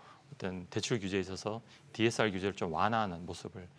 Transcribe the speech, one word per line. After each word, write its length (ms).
어떤 360
대출 280
규제에 220
있어서 400
디에스알 380
규제를 240
좀 180
완화하는 540
모습을 420